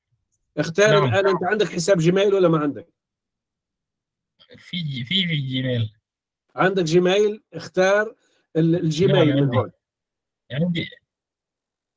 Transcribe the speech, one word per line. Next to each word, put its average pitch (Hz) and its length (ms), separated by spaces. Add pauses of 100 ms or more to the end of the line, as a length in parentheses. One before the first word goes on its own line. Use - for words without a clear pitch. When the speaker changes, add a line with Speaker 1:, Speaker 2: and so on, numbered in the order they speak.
(580)
Speaker 1:
اختار 196 420
Speaker 2:
نعم. - 60
Speaker 1:
الآن، 196 220
أنت 180 160
عندك 202 240
حساب 180 300
جيميل 190 360
ولا 185 140
ما 165 100
عندك؟ 143 360 (1500)
Speaker 2:
في، - 180
في، 147 480
في 180 300
جيميل. 131 580 (600)
Speaker 1:
عندك 190 280
جيميل، 185 600 (100)
اختار 196 600 (400)
ال-، 165 200
الجيميل 175 520
Speaker 2:
نعم، 143 100
Speaker 1:
من 143 60
Speaker 2:
عندي. 123 140
Speaker 1:
هون. 104 140 (800)
Speaker 2:
عندي. 165 380 (1080)